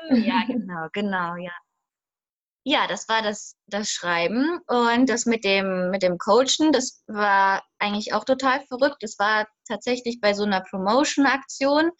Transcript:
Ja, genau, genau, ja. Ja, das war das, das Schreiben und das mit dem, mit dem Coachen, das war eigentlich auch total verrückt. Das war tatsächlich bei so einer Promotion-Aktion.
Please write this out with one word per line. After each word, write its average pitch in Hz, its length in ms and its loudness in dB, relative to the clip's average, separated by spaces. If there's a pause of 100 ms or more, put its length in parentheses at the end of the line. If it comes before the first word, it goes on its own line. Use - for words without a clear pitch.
(240)
Ja, 185 220 0
genau, 185 460 -6
genau, 185 440 -4
ja. 175 160 -10 (1120)
Ja, 262 220 0
das - 220 -6
war 220 140 0
das, 208 340 -6 (100)
das 208 240 -6
Schreiben 202 760 -2
und 240 420 2
das 240 180 -2
mit 233 180 0
dem, 190 460 0
mit 196 120 -4
dem 180 160 0
Coachen, 269 540 4
das 254 340 -2
war 196 560 2 (160)
eigentlich 208 340 -4
auch 214 120 0
total 262 420 0
verrückt. 285 360 0
Das 214 160 -10
war 214 280 0 (200)
tatsächlich 240 540 -4
bei 208 140 2
so 202 100 -2
einer 196 180 0
Promotion-Aktion. 269 1400 2